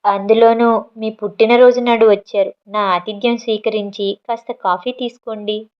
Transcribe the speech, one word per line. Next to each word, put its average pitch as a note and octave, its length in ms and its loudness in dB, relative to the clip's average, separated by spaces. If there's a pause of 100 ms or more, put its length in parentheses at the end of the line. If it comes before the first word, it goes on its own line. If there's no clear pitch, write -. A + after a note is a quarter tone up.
అందులోనూ A3+ 800 2 (120)
మీ A3 120 -6
పుట్టినరోజు A#3+ 680 2
నాడు A#3 260 2
వచ్చారు. G3+ 480 0 (140)
నా G3+ 120 -4
ఆతిథ్యం G3+ 580 -2
స్వీకరించి G#3 800 -6 (120)
కాస్త A#3 220 -8
కాఫీ F#3+ 400 -4
తీసుకోండి. A3 760 -10 (120)